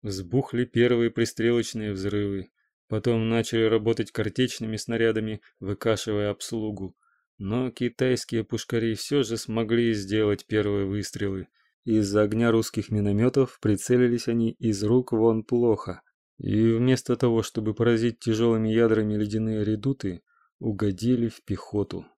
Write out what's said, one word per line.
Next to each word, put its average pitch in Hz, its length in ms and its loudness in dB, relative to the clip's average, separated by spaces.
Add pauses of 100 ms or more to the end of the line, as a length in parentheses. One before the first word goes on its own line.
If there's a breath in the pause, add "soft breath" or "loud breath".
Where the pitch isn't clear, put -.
Взбухли 107 600 -2
первые 120 440 2
пристрелочные 113 800 -2
взрывы, 101 600 -4 (360)
потом 113 420 0
начали 113 340 0
работать 110 480 0
картечными 110 640 -4
снарядами, 110 680 -2 (180 soft breath)
выкашивая 104 720 -2
обслугу. 104 680 -8 (440)
Но 113 320 -4
китайские 120 720 -2
пушкари 117 500 -2
всё 139 300 -2
же 113 140 -4
смогли 113 560 0
сделать 104 520 0
первые 101 400 0
выстрелы. 98 600 -4 (360)
Из-за 107 380 2
огня 110 300 2
русских 113 400 0
миномётов 107 680 2
прицелились 120 680 2
они 117 240 2
из 107 320 -2
рук 123 300 2
вон 110 300 4
плохо. 113 600 0 (340)
И 110 360 2
вместо 123 420 2
того, 117 260 2
чтобы 107 320 -4
поразить 117 460 2
тяжёлыми 113 500 2
ядрами 110 460 2
ледяные 107 480 -2
редуты, 107 580 -2 (380)
угодили 110 680 0
в - 160 -10
пехоту. 95 640 -6 (120)